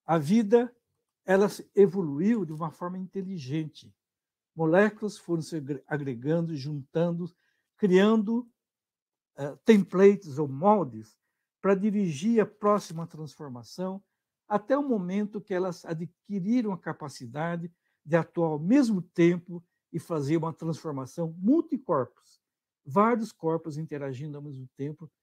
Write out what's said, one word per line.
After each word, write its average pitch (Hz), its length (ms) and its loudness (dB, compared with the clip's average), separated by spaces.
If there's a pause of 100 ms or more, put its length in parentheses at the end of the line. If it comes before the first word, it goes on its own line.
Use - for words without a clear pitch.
A 165 120 2
vida, 220 560 4 (520)
ela 196 240 6
se - 260 -14
evoluiu 185 720 2
de 156 80 -10
uma 156 180 -8
forma 180 260 -10
inteligente. 160 960 -8 (640)
Moléculas 202 640 2
foram 170 240 -4
se 165 160 -10
agre-, 139 300 -8
agregando, 147 680 -2
juntando, 165 800 -4 (440)
criando, 214 720 4 (840)
eh, 143 280 -8
templates 196 760 4
ou 151 80 -2
moldes 139 680 0 (440)
para 196 140 4
dirigir 202 640 0
a 185 40 4
próxima 202 640 -2
transformação, 156 960 -10 (440)
até 208 300 0
o 294 100 -2
momento 202 540 -2
que - 120 -8
elas 180 320 -4
adquiriram 202 880 -4
a 175 60 -6
capacidade 165 920 -8 (340)
de 156 100 0
atuar 165 340 2
ao 151 100 -2
mesmo 220 420 4
tempo 170 640 0 (280)
e 165 80 -6
fazer 151 380 -2
uma 160 160 -2
transformação 160 840 -8
multicorpos, 202 1040 -2 (440)
vários 214 460 2
corpos 160 460 -4
interagindo 143 600 -10
ao 143 60 -14
mesmo 131 320 -14
tempo 151 360 -10 (120)